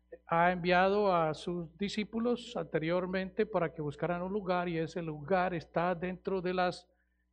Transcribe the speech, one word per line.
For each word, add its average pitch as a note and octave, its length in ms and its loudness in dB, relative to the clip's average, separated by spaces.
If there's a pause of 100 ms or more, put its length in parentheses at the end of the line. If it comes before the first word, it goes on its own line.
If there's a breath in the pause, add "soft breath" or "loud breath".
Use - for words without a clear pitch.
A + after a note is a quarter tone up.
(260)
ha E3+ 260 4
enviado F#3 640 4
a D#3+ 180 2
sus F3 460 -6
discípulos A3+ 760 -2
anteriormente F3+ 920 0
para F3+ 260 0
que - 80 -10
buscaran D#3+ 400 -4
un F#3 100 -6
lugar F3+ 380 -2
y E3 80 -2
ese D#3+ 240 -4
lugar E3+ 540 0
está E3+ 400 0
dentro F#3 480 -4
de F3+ 100 -2
las F3+ 340 0 (460)